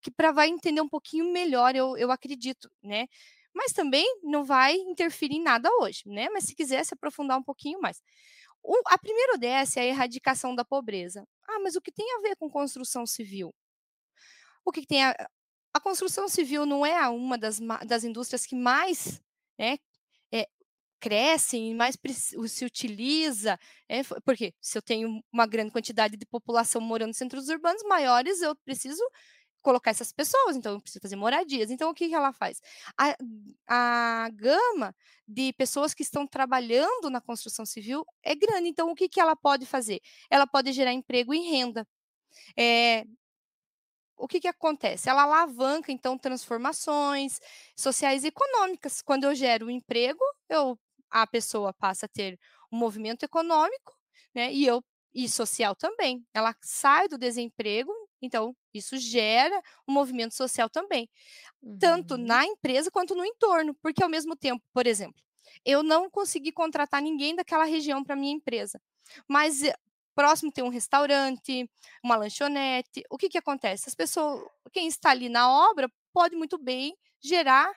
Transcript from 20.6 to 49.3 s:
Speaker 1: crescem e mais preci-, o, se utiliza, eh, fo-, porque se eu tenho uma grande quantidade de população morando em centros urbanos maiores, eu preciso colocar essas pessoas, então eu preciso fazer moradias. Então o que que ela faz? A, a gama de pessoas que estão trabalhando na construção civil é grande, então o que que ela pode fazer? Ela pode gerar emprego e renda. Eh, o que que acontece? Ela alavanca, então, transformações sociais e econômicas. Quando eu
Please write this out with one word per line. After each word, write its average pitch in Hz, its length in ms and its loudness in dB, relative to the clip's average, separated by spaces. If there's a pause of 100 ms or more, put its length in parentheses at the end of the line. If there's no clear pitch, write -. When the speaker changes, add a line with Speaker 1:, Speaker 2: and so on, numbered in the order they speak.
Speaker 1:
crescem 226 680 0
e 226 40 -4
mais 240 220 0
preci-, - 420 -8
o, 226 100 -6
se - 160 -8
utiliza, 233 960 -2 (300)
eh, 247 140 -2
fo-, - 220 -8
porque 226 360 0
se - 180 -6
eu - 40 -6
tenho 220 400 -4 (100)
uma 233 140 4
grande 214 240 -4
quantidade 214 460 -2
de 202 100 -16
população 233 540 -2
morando 226 300 -4
em 220 40 -12
centros 262 340 -8
urbanos 339 360 -2
maiores, 330 580 2
eu 302 120 0 (100)
preciso 269 380 -8 (600)
colocar 247 280 4
essas 220 220 -6
pessoas, 359 440 2
então 220 160 -6
eu 202 80 -8
preciso - 200 -18
fazer 196 160 -12
moradias. 247 540 0
Então 285 200 -2
o 320 40 -8
que 339 140 -4
que 320 60 -4
ela 285 200 2
faz? - 260 -6 (380)
A, 285 180 2 (500)
a 233 640 0
gama 269 640 0 (320)
de 262 280 -2
pessoas 277 400 -2
que - 80 -8
estão 285 240 -4
trabalhando 269 840 0
na 254 100 -4
construção 226 460 -10
civil 233 400 -8 (180)
é - 120 0
grande, 359 340 2
então 330 220 -2
o 330 40 -4
que 370 140 0
que - 100 -2
ela 320 160 6
pode 277 300 2
fazer? 220 360 -4 (300)
Ela 277 160 6
pode 269 260 2
gerar 254 200 2
emprego 247 400 0
e 339 180 -2
renda. 240 380 -2 (720)
Eh, 233 480 4 (1120)
o 262 100 -8
que 359 100 -2
que 349 100 -2
acontece? 302 600 -2
Ela 277 140 6
alavanca, 294 680 2
então, 262 280 -4
transformações 277 1200 -2 (340)
sociais 269 480 0
e 302 60 -2
econômicas. 392 760 -2
Quando 269 220 0
eu 285 100 2